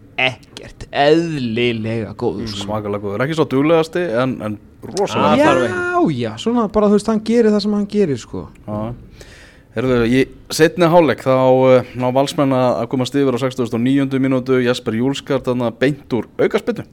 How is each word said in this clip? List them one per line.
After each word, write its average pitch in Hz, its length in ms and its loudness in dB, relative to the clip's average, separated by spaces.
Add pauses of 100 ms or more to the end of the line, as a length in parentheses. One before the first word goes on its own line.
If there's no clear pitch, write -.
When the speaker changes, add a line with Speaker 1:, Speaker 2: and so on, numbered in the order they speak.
(160)
Speaker 1:
ekkert - 760 -6
eðlilega 120 1200 0
góður, 110 300 -4
Speaker 2:
Mm, - 20 -8
Speaker 1:
sko. 101 160 -10
Speaker 2:
svakalega 104 380 -6
góður. 104 240 -4
Ekki 160 100 -4
svo 156 120 2
duglegasti, 160 560 2 (180)
en, 131 200 -2
en 107 160 -6 (240)
rosalega 185 500 0
Speaker 3:
Ah, - 40 4
Speaker 1:
Já, 285 80 4
Speaker 3:
þarf 262 220 2
ekki. 349 540 -2
Speaker 1:
já, 110 180 -4
svona 233 340 -2
bara, 208 140 2
þú 202 100 4
veist, 208 100 0
hann 220 140 0
gerir 220 320 2
það 208 100 2
sem 208 100 -2
hann 208 140 -2
gerir, 202 320 0
sko. 82 300 -12 (180)
Speaker 2:
Já. 107 280 -6 (840)
Heyrðu, 123 200 0 (120)
í 127 180 2 (220)
seinni 165 400 2
hálfleik 170 320 4
þá, 131 160 2 (400)
eh, 123 80 2 (160)
ná 127 140 0
Valsmenn 139 360 0
að, 123 320 0
að 117 60 -6
komast 127 260 -2
yfir 139 220 2
á - 20 -2
sextugustu 123 360 -4
og 117 80 0
níundu 135 360 0
mínútu, 131 460 0
Jesper 120 280 -2
Júlskart 131 520 -2
þarna 123 260 -2
beint 139 380 -2
úr 113 160 -2 (140)
aukaspyrnu. 214 540 -2